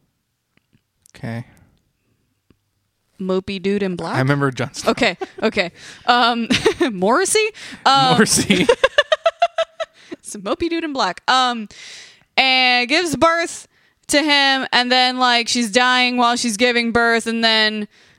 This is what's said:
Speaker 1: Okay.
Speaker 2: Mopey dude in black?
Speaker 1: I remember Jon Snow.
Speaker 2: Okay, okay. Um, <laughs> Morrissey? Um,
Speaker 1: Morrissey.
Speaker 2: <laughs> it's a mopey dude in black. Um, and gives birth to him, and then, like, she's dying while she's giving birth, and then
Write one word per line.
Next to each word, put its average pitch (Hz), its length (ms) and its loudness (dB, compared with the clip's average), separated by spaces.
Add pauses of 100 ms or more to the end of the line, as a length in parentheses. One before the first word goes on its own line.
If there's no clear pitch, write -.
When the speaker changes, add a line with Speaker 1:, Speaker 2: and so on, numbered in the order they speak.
(1160)
Speaker 1:
Okay. 117 300 -10 (1700)
Speaker 2:
Mopey 190 420 -4
dude 202 220 0
in 185 120 -4
black? 170 200 -6
Speaker 1:
I - 40 0
remember 139 320 2
Jon 123 220 -6
Snow. - 180 -4
Speaker 2:
Okay, 214 260 -2 (240)
okay. 196 300 -2 (340)
Um, 240 420 2 (220)
<laughs> 311 220 0
Morrissey? 285 540 0 (400)
Um, 269 300 4
Speaker 1:
Morrissey. 214 520 2 (720)
Speaker 2:
<laughs> - 720 -6
it's - 240 -16
a 208 40 -14
mopey 240 300 -4
dude 330 140 -4
in 302 100 -6
black. 208 340 -4
Um, 240 400 0 (720)
and 254 500 2
gives 311 280 0
birth 330 520 0 (400)
to 294 160 2
him, 277 480 2
and 240 200 0
then, 254 280 2
like, 240 280 2
she's 240 240 -2
dying 247 460 2
while 240 180 2
she's 233 220 -4
giving 233 340 0
birth, 233 360 0
and 226 160 -4
then 214 440 0 (320)